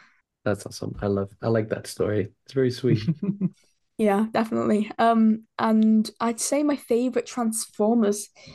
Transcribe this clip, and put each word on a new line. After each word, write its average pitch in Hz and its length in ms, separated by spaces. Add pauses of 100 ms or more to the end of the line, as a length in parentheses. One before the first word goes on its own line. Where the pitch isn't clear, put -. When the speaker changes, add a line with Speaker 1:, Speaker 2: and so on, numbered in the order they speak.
(440)
Speaker 1:
That's 101 220
awesome. - 360
I 104 40
love, 98 240 (120)
I 117 60
like 110 220
that - 160
story. 104 460 (120)
It's - 100
very 131 160
sweet. 117 320 (200)
Speaker 2:
<laughs> 196 320 (440)
Speaker 3:
Yeah, 208 320
definitely. 226 680
Um, 220 460 (140)
and 220 500 (120)
I'd 233 200
say 285 220
my 294 140
favorite 247 500
Transformers, 220 1040 (260)